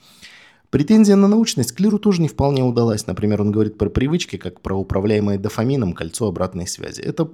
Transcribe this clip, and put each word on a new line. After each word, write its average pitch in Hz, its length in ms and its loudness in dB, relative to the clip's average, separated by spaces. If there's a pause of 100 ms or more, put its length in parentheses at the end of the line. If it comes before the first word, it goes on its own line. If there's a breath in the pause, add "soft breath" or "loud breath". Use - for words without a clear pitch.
(680 loud breath)
Претензия 202 460 4
на 196 140 6
научность 214 440 0
Клиру 208 240 0
тоже 202 240 0
не 156 60 2
вполне 139 340 0
удалась. 117 460 0
Например, 104 340 0
он 101 120 0
говорит 107 240 0
про 101 120 0
привычки, 147 460 -2
как 90 240 -12
про - 160 -6
управляемое 101 640 0
дофамином 110 560 -2
кольцо 82 340 -6
обратной 90 400 -4
связи. - 320 -12
Это - 240 -4 (100)